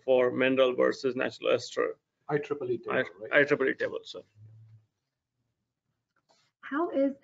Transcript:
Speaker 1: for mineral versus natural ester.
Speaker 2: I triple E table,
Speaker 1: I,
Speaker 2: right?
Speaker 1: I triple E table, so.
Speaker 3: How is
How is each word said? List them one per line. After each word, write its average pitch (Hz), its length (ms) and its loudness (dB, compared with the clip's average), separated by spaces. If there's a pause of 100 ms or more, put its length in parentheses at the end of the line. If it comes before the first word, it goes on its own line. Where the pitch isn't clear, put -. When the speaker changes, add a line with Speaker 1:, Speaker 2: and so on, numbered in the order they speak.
Speaker 1:
for 127 260 4
mineral 127 440 2
versus 127 420 0
natural 120 360 -2
ester. - 440 -2 (320)
Speaker 2:
I 147 80 0
triple 143 340 -4
E 120 60 -2
table, - 160 -6
Speaker 1:
I, 127 40 0
Speaker 2:
right? 127 100 0 (260)
Speaker 1:
I 143 120 6
triple 131 240 0
E 123 60 -2
table, 107 300 -6
so. - 200 -16 (2250)
Speaker 3:
How 311 300 -4
is 277 340 0